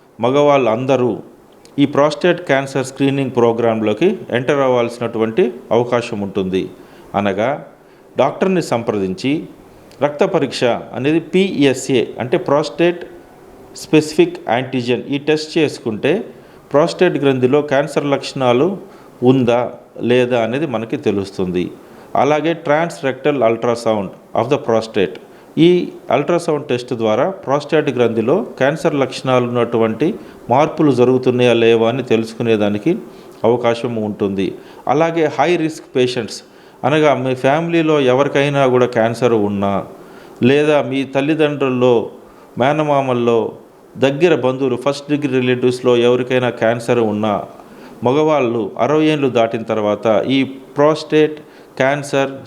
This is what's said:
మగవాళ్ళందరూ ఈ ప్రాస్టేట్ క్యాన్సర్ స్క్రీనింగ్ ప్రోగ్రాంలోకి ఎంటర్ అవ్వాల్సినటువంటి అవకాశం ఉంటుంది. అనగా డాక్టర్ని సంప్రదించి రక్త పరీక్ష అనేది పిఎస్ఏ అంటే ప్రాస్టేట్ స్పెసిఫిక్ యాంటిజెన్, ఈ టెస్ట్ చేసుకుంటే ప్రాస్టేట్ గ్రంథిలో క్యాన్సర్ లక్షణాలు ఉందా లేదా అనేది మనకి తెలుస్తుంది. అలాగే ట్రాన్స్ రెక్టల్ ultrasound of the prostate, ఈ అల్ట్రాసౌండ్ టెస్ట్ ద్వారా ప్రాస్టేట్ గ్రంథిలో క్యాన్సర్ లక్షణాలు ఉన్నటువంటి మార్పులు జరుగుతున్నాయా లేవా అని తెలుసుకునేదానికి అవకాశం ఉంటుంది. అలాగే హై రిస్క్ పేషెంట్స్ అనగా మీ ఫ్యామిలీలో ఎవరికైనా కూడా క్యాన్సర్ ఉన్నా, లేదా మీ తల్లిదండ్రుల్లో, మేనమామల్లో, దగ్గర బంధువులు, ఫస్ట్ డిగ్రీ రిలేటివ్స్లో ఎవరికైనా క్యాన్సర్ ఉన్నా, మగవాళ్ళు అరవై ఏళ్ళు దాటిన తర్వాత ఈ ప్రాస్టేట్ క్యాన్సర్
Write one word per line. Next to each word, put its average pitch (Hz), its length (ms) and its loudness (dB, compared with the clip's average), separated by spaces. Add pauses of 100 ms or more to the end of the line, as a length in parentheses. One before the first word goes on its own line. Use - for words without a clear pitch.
(200)
మగవాళ్ళందరూ 127 960 2 (600)
ఈ 143 80 4
ప్రాస్టేట్ 151 600 0
క్యాన్సర్ 135 400 -2
స్క్రీనింగ్ 139 440 -2
ప్రోగ్రాంలోకి 117 880 0 (120)
ఎంటర్ 135 300 0
అవ్వాల్సినటువంటి 117 960 0 (180)
అవకాశం 117 480 0
ఉంటుంది. 95 500 -4 (440)
అనగా 104 520 -2 (520)
డాక్టర్ని 160 440 0
సంప్రదించి 113 840 -4 (560)
రక్త 196 220 0
పరీక్ష 151 400 -2
అనేది 123 560 -2
పిఎస్ఏ 143 840 0 (140)
అంటే 123 180 -2
ప్రాస్టేట్ 160 680 0 (720)
స్పెసిఫిక్ 165 720 0
యాంటిజెన్, 123 600 -2
ఈ 139 100 -2
టెస్ట్ 151 400 -2
చేసుకుంటే 131 680 -2 (480)
ప్రాస్టేట్ 160 440 2
గ్రంథిలో 139 460 2
క్యాన్సర్ 147 420 -2
లక్షణాలు 139 720 0 (440)
ఉందా 123 480 2 (300)
లేదా 120 420 2
అనేది 127 240 -4
మనకి 113 300 -6
తెలుస్తుంది. 95 760 -2 (460)
అలాగే 151 380 0
ట్రాన్స్ 160 500 -4
రెక్టల్ 135 380 -2
ultrasound 113 680 0 (340)
of 113 120 -2
the - 20 0
prostate, 110 640 -2 (400)
ఈ 175 340 2 (180)
అల్ట్రాసౌండ్ 151 560 0
టెస్ట్ 123 280 -4
ద్వారా 113 360 0
ప్రాస్టేట్ 147 600 -2
గ్రంథిలో 120 520 2
క్యాన్సర్ 156 520 -2
లక్షణాలు 127 540 0
ఉన్నటువంటి 117 680 0 (360)
మార్పులు 151 420 2
జరుగుతున్నాయా 123 600 4
లేవా 113 360 4
అని 127 140 -2
తెలుసుకునేదానికి 110 960 0 (460)
అవకాశం 117 520 0
ఉంటుంది. 98 580 -4 (340)
అలాగే 160 500 0
హై 165 180 2
రిస్క్ 156 400 -6
పేషెంట్స్ 123 460 -2 (420)
అనగా 147 300 2
మీ 127 200 -2
ఫ్యామిలీలో 156 680 2
ఎవరికైనా 139 640 2
కూడా 123 200 4
క్యాన్సర్ 117 460 0
ఉన్నా, 101 540 0 (560)
లేదా 147 400 2
మీ 131 220 -4
తల్లిదండ్రుల్లో, 135 1080 0 (480)
మేనమామల్లో, 131 920 0 (440)
దగ్గర 147 380 2
బంధువులు, 127 420 0
ఫస్ట్ 139 340 -4
డిగ్రీ 139 300 -2
రిలేటివ్స్లో 123 560 2
ఎవరికైనా 123 540 2
క్యాన్సర్ 120 480 0
ఉన్నా, 104 460 0 (600)
మగవాళ్ళు 131 760 0
అరవై 156 260 2
ఏళ్ళు 151 240 0
దాటిన 113 340 0
తర్వాత 107 640 0
ఈ 135 180 0
ప్రాస్టేట్ 151 960 0 (360)
క్యాన్సర్ 139 540 0 (160)